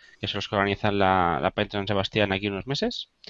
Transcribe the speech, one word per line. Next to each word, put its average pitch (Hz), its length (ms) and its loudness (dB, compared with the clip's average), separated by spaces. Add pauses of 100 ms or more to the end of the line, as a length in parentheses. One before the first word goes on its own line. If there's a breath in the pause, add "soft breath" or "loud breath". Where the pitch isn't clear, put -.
(180 soft breath)
que - 80 -8
son 101 120 -4
los 98 100 -8
que - 80 -2
organizan 101 420 2
la, 92 440 4
la 92 80 2
Python 104 300 -2
San 98 60 -6
Sebastián 101 460 0
aquí 98 160 -2
unos 98 180 -6
meses. 147 440 -6 (200 loud breath)